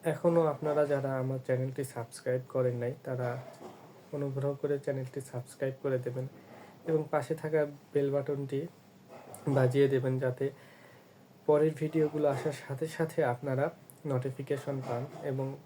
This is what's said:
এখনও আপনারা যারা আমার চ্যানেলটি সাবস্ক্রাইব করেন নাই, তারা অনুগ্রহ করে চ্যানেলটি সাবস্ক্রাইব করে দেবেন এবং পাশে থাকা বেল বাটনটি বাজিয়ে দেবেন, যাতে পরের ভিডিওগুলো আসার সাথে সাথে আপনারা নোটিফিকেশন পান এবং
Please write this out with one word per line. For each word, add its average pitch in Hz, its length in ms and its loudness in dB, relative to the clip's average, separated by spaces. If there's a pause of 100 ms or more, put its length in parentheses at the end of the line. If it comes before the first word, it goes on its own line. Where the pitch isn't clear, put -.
এখনও 165 420 4
আপনারা 147 400 2
যারা 135 340 0
আমার 131 260 -2
চ্যানেলটি 131 380 0
সাবস্ক্রাইব 127 640 -4
করেন 127 260 2
নাই, 120 180 -2 (100)
তারা 127 340 -4 (760)
অনুগ্রহ 143 420 -2
করে 143 260 -2
চ্যানেলটি 135 420 -4
সাবস্ক্রাইব 131 520 -6 (100)
করে 135 160 0
দেবেন 131 280 -6 (600)
এবং 156 240 2
পাশে 151 240 0
থাকা 156 300 2 (280)
বেল 139 180 4
বাটনটি 139 560 -2 (800)
বাজিয়ে 135 400 6
দেবেন, 131 320 2
যাতে 131 300 0 (960)
পরের 151 300 6
ভিডিওগুলো 151 540 2
আসার 139 240 -2 (140)
সাথে 143 200 -4
সাথে 160 380 0
আপনারা 131 440 0 (360)
নোটিফিকেশন 135 840 -2
পান 123 180 -4 (180)
এবং 135 320 -2 (100)